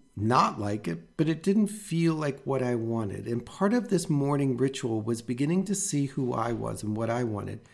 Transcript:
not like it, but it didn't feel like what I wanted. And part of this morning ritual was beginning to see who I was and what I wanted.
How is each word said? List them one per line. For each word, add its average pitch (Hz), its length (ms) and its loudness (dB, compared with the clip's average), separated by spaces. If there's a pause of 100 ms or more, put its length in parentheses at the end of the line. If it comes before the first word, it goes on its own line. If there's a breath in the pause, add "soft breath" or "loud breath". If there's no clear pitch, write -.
(140)
not 131 460 2
like 104 260 -2
it, - 300 -8
but 156 120 2
it 160 140 -2
didn't 196 260 4
feel 165 460 0
like 147 300 -4
what 135 180 0
I 123 140 2
wanted. 110 500 -2
And 117 180 -2
part 202 300 0
of 247 140 0
this 170 200 0
morning 143 480 2
ritual 127 440 0
was 113 220 -2
beginning 147 420 0
to 202 100 -2
see 143 320 0
who 131 260 -2
I 117 200 -2
was 110 320 -4
and 107 120 -2
what 113 140 0
I 123 140 0
wanted. 104 360 -4 (140)